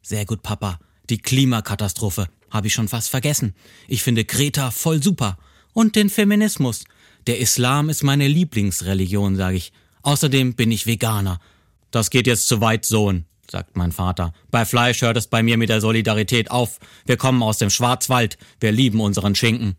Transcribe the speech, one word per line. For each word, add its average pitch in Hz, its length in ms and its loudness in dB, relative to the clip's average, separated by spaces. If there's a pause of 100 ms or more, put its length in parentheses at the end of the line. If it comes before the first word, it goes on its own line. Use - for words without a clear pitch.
„Sehr 104 220 -6
gut, 104 200 -8
Papa. 98 340 -6 (320)
Die 113 80 -2
Klimakatastrophe 110 1080 -2 (220)
hab 107 140 -4
ich 110 80 -2
schon 110 140 -2
fast 113 220 -4
vergessen. 131 460 -2 (340)
Ich - 160 -4
finde 113 200 2
Greta 143 460 -2
voll 156 320 0
super. 131 340 0 (360)
Und 220 240 2
den 202 140 4
Feminismus. 208 760 2 (420)
Der 117 140 -2
Islam 127 480 2
ist 147 160 -2
meine 139 240 4
Lieblingsreligion“, 98 1040 0
sag 92 200 0
ich. - 180 -6 (300)
„Außerdem 135 520 2
bin 117 160 0
ich 110 160 -2
Veganer.“ 104 540 -2 (500)
„Das 113 200 -2
geht 123 180 2
jetzt 117 180 2
zu 110 140 0
weit, 110 260 0
Sohn“, 101 380 0 (260)
sagt - 260 -10
mein 87 140 0
Vater. 90 420 -4 (200)
„Bei 117 120 2
Fleisch 120 380 0
hört 117 140 0
es 110 100 -2
bei 113 160 0
mir 117 140 2
mit 113 140 0
der 110 100 2
Solidarität 110 720 0
auf. 120 260 -2 (260)
Wir 123 120 2
kommen 127 260 2
aus 110 160 0
dem 101 120 2
Schwarzwald. 123 680 0 (220)
Wir 110 100 2
lieben 110 300 2
unseren 101 340 0
Schinken.“ 113 440 0